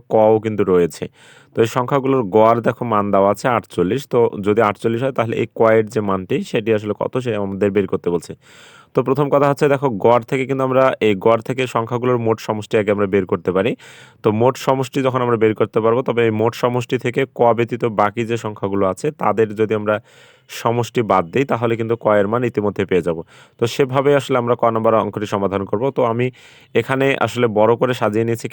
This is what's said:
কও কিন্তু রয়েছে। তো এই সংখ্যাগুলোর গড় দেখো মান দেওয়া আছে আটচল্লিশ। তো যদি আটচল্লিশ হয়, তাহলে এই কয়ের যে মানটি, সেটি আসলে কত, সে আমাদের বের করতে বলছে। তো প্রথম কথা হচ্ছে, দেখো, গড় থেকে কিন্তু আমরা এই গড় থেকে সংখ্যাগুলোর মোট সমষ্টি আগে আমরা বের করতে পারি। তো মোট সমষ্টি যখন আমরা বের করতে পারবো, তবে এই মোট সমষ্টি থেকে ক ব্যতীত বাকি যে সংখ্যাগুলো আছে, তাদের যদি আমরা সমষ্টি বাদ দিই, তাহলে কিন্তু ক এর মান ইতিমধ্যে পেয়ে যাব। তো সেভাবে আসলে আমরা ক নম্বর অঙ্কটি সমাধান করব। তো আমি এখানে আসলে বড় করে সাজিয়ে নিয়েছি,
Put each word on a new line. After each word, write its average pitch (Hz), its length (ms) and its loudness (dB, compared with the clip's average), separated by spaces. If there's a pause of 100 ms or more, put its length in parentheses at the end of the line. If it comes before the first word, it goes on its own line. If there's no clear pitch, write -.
(140)
কও 110 200 6 (100)
কিন্তু 107 180 -2 (100)
রয়েছে। 87 320 0 (480)
তো - 120 -8
এই - 120 0
সংখ্যাগুলোর 131 460 0 (140)
গড় 113 220 6 (100)
দেখো 120 140 -2 (100)
মান 104 120 2 (100)
দেওয়া 98 200 4
আছে - 120 -4 (100)
আটচল্লিশ। 104 460 -2 (100)
তো 127 60 2 (280)
যদি 104 220 2
আটচল্লিশ 113 360 -2
হয়, 135 140 -4
তাহলে 117 240 -2
এই 113 60 -4 (120)
কয়ের 113 340 4
যে 110 60 -2 (100)
মানটি, 95 260 -2 (140)
সেটি 113 280 -2
আসলে 104 220 -6
কত, - 140 -6 (100)
সে 123 60 -4 (100)
আমাদের 98 360 -2
বের 98 160 0
করতে 92 220 -4
বলছে। 80 200 -6 (600)
তো - 40 -4 (100)
প্রথম 143 260 0
কথা 143 160 4
হচ্ছে, 147 240 0
দেখো, 139 120 -2 (200)
গড় 117 240 4
থেকে 135 180 -2
কিন্তু 135 200 -2
আমরা 131 160 2 (220)
এই 104 80 4 (120)
গড় 117 220 2
থেকে 131 140 -2 (120)
সংখ্যাগুলোর 120 520 -2
মোট 110 200 0
সমষ্টি 107 340 -4
আগে 101 160 0
আমরা 104 180 0
বের 95 180 2
করতে 92 240 -2
পারি। 101 160 0 (500)
তো 117 60 0 (120)
মোট 127 140 4 (120)
সমষ্টি 135 400 -2
যখন 127 200 0
আমরা 120 160 2
বের 110 180 4
করতে 113 240 -2
পারবো, 117 240 2
তবে 120 200 0
এই 110 120 0
মোট 117 120 0 (100)
সমষ্টি 123 420 -2
থেকে 127 160 -2 (180)
ক - 20 4 (160)
ব্যতীত 117 260 -2 (180)
বাকি 104 300 0
যে 117 140 -2
সংখ্যাগুলো 98 480 -2
আছে, - 140 -6 (160)
তাদের 107 240 2 (140)
যদি 107 200 0
আমরা 104 160 0 (680)
সমষ্টি 120 380 -2 (120)
বাদ 92 200 2
দিই, 127 200 0
তাহলে 117 280 0
কিন্তু 113 140 -2 (100)
ক - 20 0 (140)
এর 98 120 2
মান 123 180 0
ইতিমধ্যে 104 400 -2
পেয়ে 90 160 0
যাব। 82 120 -4 (400)
তো 117 60 -2 (100)
সেভাবে 139 360 0 (100)
আসলে 131 220 -2
আমরা 120 200 0
ক - 20 4 (120)
নম্বর 110 160 2 (120)
অঙ্কটি 104 300 -6
সমাধান 98 360 -2
করব। 107 140 -2 (120)
তো 143 40 0 (120)
আমি 120 140 -2 (540)
এখানে 135 260 0 (200)
আসলে 120 200 0 (120)
বড় 110 220 6
করে 127 200 0
সাজিয়ে 110 280 0
নিয়েছি, 117 240 -4